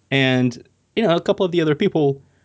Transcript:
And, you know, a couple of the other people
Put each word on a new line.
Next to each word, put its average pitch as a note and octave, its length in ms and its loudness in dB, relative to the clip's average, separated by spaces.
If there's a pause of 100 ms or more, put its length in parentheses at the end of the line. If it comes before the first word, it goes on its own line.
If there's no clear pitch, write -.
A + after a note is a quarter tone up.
(100)
And, C3 520 0 (340)
you A3+ 60 0
know, E3+ 140 2
a E3 40 -2
couple F#3+ 260 -2
of E3+ 60 -6
the F3 80 0
other D#3 140 0
people D3 460 0 (240)